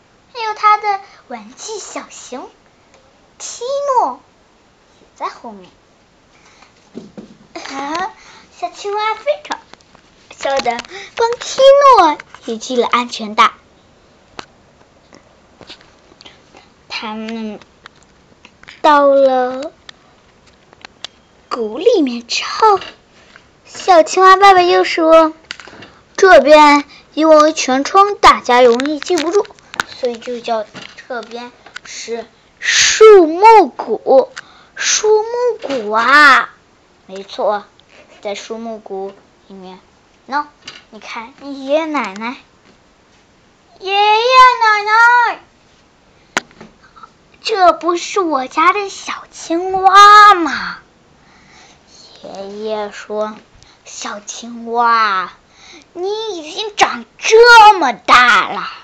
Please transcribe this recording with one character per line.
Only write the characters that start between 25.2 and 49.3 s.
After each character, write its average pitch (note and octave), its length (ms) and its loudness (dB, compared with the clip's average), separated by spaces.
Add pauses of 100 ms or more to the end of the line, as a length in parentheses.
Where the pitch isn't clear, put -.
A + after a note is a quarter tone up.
：“这 F4+ 240 6
边 D4 440 6 (300)
因 D#4 140 0
为 D#4 240 4
全 C4+ 320 -4
窗， G4+ 320 2
大 C4 240 4
家 B3 220 2
容 A#3+ 240 4
易 D4+ 120 -8
记 F4+ 180 -6
不 D#4 140 -6
住， G4+ 160 -2 (400)
所 - 220 -10
以 A#3 100 -8
就 A#3+ 220 -12
叫 A3+ 240 -6 (420)
这 A#3+ 160 -12
边 A#3 300 -18 (320)
是 A3+ 420 -14 (320)
树 - 680 4
木 F#4 420 4
谷。” - 640 -2 (420)
树 - 480 -2
木 A#4 460 -6
谷 A3+ 240 -8
啊， B3+ 580 2 (560)
没 F#3+ 160 -18
错， G3+ 420 -6 (560)
在 G3+ 140 -12
树 A3+ 240 -14
木 A3+ 200 -14
谷 G3 360 -14 (320)
里 G3+ 80 -20
面。 F#3 240 -20 (500)
喏， D4 180 -8 (440)
你 G#3+ 80 -20
看， A#3 400 -18
你 C4+ 280 -16
爷 C#4 80 -2
爷 D#4+ 100 -2
奶 B3+ 300 -8
奶， A3+ 220 -12 (1400)
爷 F#4+ 140 -10
爷 G#4+ 360 0 (320)
奶 G#4+ 220 0
奶， A#4 580 2 (2000)
这 F#4 320 0
不 E4 240 -4
是 - 240 -8
我 C#4+ 260 -4
家 D#4+ 280 0
的 G4+ 160 -8
小 - 420 -14